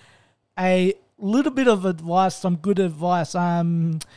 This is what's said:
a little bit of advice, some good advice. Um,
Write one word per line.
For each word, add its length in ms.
a 360
little 340
bit 160
of 160
advice, 520
some 200
good 220
advice. 560
Um, 640